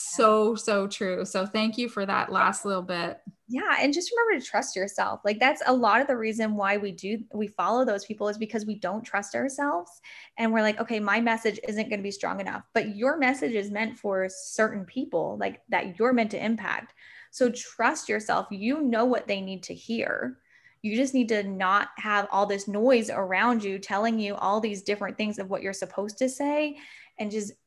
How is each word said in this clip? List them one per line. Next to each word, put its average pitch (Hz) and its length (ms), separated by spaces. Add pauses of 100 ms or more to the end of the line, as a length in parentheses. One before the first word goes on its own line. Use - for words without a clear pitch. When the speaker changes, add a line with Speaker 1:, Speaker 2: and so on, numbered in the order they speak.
(180)
Speaker 1:
so, 214 400
so 202 320
true. 185 360
So 196 220
thank 220 320
you 240 100
for 208 160
that 196 280
last 190 320
little 190 180
bit. 175 380 (260)
Speaker 2:
Yeah. 302 320
And 285 160
just 359 160
remember 453 320
to - 80
trust 185 240
yourself. 196 500
Like, 214 140
that's 277 260
a 254 80
lot 233 280
of 277 80
the 262 80
reason 220 400
why 202 200
we 202 140
do, 202 320 (100)
we 214 140
follow 208 380
those 202 200
people, 208 240
is 208 80
because 214 300
we 214 80
don't 202 300
trust - 320
ourselves. 285 640 (380)
And 226 140
we're 226 100
like, 214 180
"Okay, 226 180
my 208 220
message 226 480
isn't 220 220
gonna 202 120
be 202 80
strong 196 300
enough," - 320
but 208 240
your 262 220
message 262 340
is 202 180
meant 220 280
for 190 300
certain 208 580
people, 196 520
like, 196 300
that 180 300
you're 247 160
meant 220 160
to 202 140
impact. 220 500 (360)
So 247 200
trust - 580
yourself. 208 420
You 220 300
know 233 240
what 247 240
they 196 140
need 190 220
to 175 100
hear. - 640 (440)
You 208 140
just 269 180
need 247 140
to 208 160
not 196 520
have 208 340
all 202 160
this 202 220
noise 220 400
around 208 560
you 196 140
telling 220 400
you 202 160
all 202 260
these 202 220
different 202 340
things 214 220
of 190 100
what 190 140
you're 190 100
supposed 196 460
to 262 100
say, 294 480 (420)
and 208 120
just 208 220 (140)